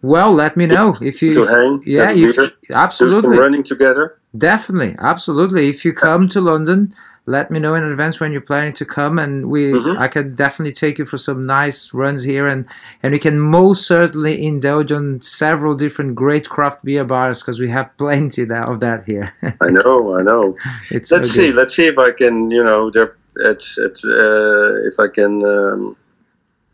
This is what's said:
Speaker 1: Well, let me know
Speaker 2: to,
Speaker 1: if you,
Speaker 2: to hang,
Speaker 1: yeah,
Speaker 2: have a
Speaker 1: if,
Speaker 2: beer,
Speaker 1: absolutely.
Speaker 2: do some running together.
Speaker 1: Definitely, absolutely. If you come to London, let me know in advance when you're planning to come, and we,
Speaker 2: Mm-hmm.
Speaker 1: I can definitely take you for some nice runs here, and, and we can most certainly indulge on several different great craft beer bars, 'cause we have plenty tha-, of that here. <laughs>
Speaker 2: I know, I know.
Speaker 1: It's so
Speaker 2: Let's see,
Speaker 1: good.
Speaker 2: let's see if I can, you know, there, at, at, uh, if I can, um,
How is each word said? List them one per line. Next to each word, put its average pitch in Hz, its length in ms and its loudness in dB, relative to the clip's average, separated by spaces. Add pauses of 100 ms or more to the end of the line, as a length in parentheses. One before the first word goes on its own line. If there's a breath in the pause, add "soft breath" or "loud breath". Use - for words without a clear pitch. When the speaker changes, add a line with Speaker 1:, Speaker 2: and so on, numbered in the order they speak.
Speaker 1:
Well, 170 320 4
let 151 220 0
me 175 100 2
know 185 260 4
Speaker 2:
to, 127 160 -4
Speaker 1:
if - 140 -6
you, 160 100 2
Speaker 2:
to 127 140 4
hang, 127 400 2
Speaker 1:
yeah, 143 220 2
Speaker 2:
have 208 80 2
a 175 120 6
Speaker 1:
if, 120 80 2
Speaker 2:
beer, 135 140 0 (240)
Speaker 1:
absolutely. 185 480 2
Speaker 2:
do - 120 2
some 170 60 6
running 139 220 2
together. 135 560 0 (180)
Speaker 1:
Definitely, 170 640 0
absolutely. 160 720 0
If 143 160 -8
you 160 80 -2
come 175 340 2
to 190 140 0
London, 175 520 0 (340 loud breath)
let 139 220 -2
me 160 80 -4
know 156 160 -2
in 160 80 -2
advance 151 380 -4
when 156 100 -4
you're 143 100 -6
planning 143 340 -4
to - 100 -8
come, 151 340 -4
and 139 320 -4
we, 143 220 0
Speaker 2:
Mm-hmm. 135 260 -2
Speaker 1:
I 131 100 -2
can 139 280 -4
definitely 143 360 -2
take 147 260 -4
you 151 60 -4
for 139 120 -10
some 131 280 -6
nice 139 480 -2
runs 135 300 -4
here, 139 240 -2
and, 135 180 -4 (380 loud breath)
and 139 100 0
we 147 60 0
can 147 220 0
most 180 460 4
certainly 156 600 0
indulge 143 460 0
on 143 280 -6
several 151 540 -2
different 139 400 -6
great 143 340 -2
craft 143 360 -4
beer 139 200 -2
bars, 127 380 -2
'cause 120 160 -8
we 123 120 -4
have 131 280 -4
plenty 143 460 -2
tha-, 117 260 -4
of 120 100 -4
that 117 260 -2
here. 101 360 -6
<laughs> - 180 -6
Speaker 2:
I 87 100 2
know, 104 460 2
I 92 60 0
know. 101 340 2 (360 loud breath)
Speaker 1:
It's 120 160 -6
so 170 80 4
Speaker 2:
Let's 143 160 0
see, 180 160 4
Speaker 1:
good. 131 80 0
Speaker 2:
let's 127 180 2
see 170 120 4
if 143 120 0
I 123 140 4
can, 113 400 0
you 120 100 2
know, 110 280 2
there, 113 260 0 (280)
at, 107 160 0 (240)
at, 98 200 -6
uh, 107 840 2
if 104 140 -4
I 104 80 2
can, 104 360 0
um, 101 520 -2 (760)